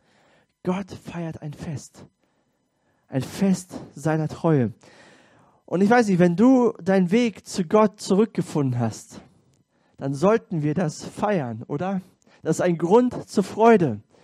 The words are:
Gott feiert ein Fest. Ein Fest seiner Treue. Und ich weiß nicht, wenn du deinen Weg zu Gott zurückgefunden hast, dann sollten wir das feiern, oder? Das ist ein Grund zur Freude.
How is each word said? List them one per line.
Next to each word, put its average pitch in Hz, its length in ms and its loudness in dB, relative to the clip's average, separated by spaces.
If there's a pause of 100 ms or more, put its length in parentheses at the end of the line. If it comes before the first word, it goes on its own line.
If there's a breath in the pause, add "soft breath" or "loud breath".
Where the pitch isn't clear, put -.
(640)
Gott 185 280 -6
feiert - 500 -12
ein 147 120 -12
Fest. - 520 -14 (1000)
Ein 131 160 -6
Fest 190 500 -4 (220)
seiner 156 320 -4
Treue. 139 460 0 (920 soft breath)
Und 175 160 -2
ich 202 80 4
weiß 240 180 4
nicht, 185 120 2
wenn 175 160 4
du 247 380 4 (100)
deinen 190 260 2
Weg 226 380 -2
zu 185 180 -6
Gott 214 340 2
zurückgefunden 160 800 -2
hast, - 420 -6 (760)
dann 139 160 -6
sollten 185 480 0
wir 147 140 -2
das 160 280 -4
feiern, 135 640 -4
oder? 180 340 -6 (420 soft breath)
Das 156 140 -2
ist 170 40 -2
ein 175 160 0
Grund 214 520 2
zur 202 140 0
Freude. 180 580 4 (220 soft breath)